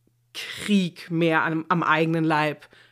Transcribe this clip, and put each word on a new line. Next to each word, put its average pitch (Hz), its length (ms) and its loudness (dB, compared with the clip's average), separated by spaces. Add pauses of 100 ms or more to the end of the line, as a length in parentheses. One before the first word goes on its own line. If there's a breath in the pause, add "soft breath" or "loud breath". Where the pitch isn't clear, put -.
(340)
Krieg 185 760 -4
mehr 165 320 2
am, 160 260 -2
am 170 140 0
eigenen 160 400 2
Leib 151 460 0 (240 soft breath)